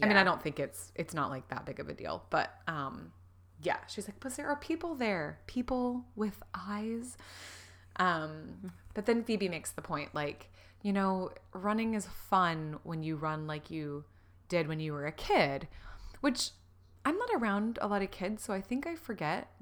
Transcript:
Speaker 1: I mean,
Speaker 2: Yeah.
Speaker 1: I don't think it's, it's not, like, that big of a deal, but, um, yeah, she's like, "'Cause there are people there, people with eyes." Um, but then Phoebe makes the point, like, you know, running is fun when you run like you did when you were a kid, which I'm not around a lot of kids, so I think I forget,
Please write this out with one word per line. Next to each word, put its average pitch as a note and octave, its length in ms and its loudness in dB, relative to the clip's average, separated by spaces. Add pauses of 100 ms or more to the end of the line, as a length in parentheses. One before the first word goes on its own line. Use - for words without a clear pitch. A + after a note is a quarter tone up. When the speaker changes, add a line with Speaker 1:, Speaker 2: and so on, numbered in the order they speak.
Speaker 1:
I - 40 6
mean, G#3 100 8
Speaker 2:
Yeah. G3 40 12
Speaker 1:
I F#3+ 40 10
don't F3+ 180 6
think D3 180 -2
it's, - 340 -6
it's - 200 -4
not, D3 160 0
like, C3 180 -8
that - 180 -4
big - 140 -6
of - 80 -6
a - 60 -6
deal, - 360 -6
but, - 240 2 (140)
um, D#3 440 -6 (500)
yeah, E3 160 0 (100)
she's - 200 -8
like, G3+ 120 -12
"'Cause B3+ 160 -6
there D4 120 -4
are C#4+ 80 2
people E4 380 -2
there, F#3 520 0
people B3 680 0
with G#3 280 -2 (120)
eyes." A3 640 -4 (800)
Um, F3 760 0 (220)
but G#3 120 -2
then A#3 180 6
Phoebe G3+ 240 2
makes E3 240 -4
the - 100 -8
point, D3 320 -4
like, - 360 -2 (320)
you G3+ 100 2
know, F#3+ 400 2 (200)
running A3 420 2
is G#3 120 0
fun E3 800 2
when D#3+ 180 -4
you D#3 140 0
run D#3 300 -2
like D3+ 240 -4
you D3+ 340 -4 (440)
did E3+ 200 2
when D#3 120 0
you D#3 120 -2
were C#3+ 140 -2
a D#3+ 60 -2
kid, D#3 540 4 (540)
which C4+ 300 2 (560)
I'm D#4 120 4
not A#4+ 160 0
around A3+ 460 2
a - 60 2
lot G3+ 160 2
of F#3+ 80 0
kids, G3+ 320 -4
so G#3+ 100 -4
I F#3+ 80 0
think B3+ 260 -2
I E4+ 100 -4
forget, F3 520 -2 (140)